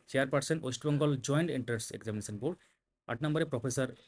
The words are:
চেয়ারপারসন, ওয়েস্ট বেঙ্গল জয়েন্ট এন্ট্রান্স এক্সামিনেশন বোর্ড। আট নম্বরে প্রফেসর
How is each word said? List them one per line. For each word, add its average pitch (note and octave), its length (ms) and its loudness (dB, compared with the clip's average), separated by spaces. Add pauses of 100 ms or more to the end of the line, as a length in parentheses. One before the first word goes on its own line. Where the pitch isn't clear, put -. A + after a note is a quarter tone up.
চেয়ারপারসন, C#3 540 2
ওয়েস্ট B2+ 240 -4
বেঙ্গল D3 300 4
জয়েন্ট D3+ 340 2
এন্ট্রান্স A#2+ 420 -2
এক্সামিনেশন G#2+ 460 -6
বোর্ড। D3+ 200 -2 (480)
আট A#2 160 -4
নম্বরে D#3 220 2
প্রফেসর C3 500 -2 (140)